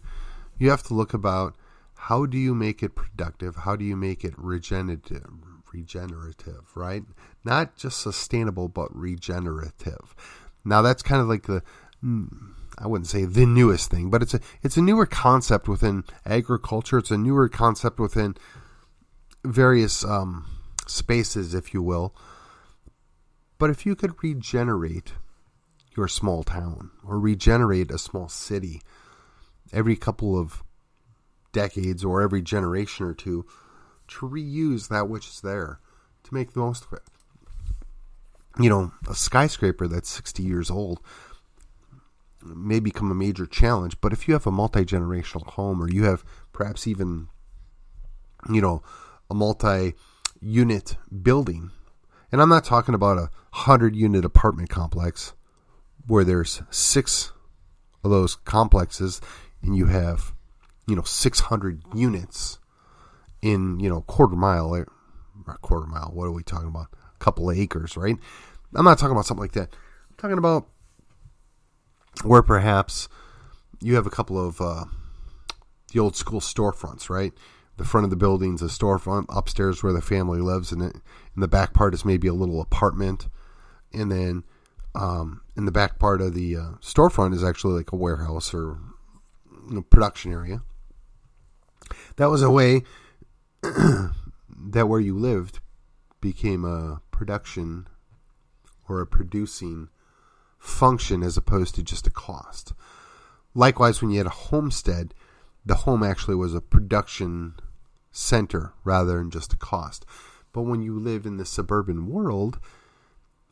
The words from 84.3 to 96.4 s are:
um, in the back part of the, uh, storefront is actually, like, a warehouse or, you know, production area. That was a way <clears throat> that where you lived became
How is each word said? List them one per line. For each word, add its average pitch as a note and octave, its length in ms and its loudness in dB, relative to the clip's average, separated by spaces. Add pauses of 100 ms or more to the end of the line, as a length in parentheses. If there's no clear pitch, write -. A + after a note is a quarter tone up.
um, E2+ 480 -6 (140)
in G#2 100 -2
the F#2+ 60 -2
back G2+ 260 2
part G2 220 4
of F#2 140 -2
the, F2 220 -4
uh, E2 140 -8 (100)
storefront A2 540 4
is F2 100 0
actually, F#2 300 0
like, E2+ 180 -6
a F#2+ 40 -4
warehouse D#2+ 580 -4
or, D#2+ 240 -8 (920)
you A#2 60 -8
know, G2+ 80 -6
production G2+ 500 8
area. F2 300 -8 (1500)
That C#3+ 140 4
was D3 120 2
a C3 80 6
way B2+ 320 6 (400)
<clears throat> - 400 -20
that - 1300 0
where A2 120 2
you G2 180 0
lived G#2 420 -2 (600)
became F#2+ 440 -2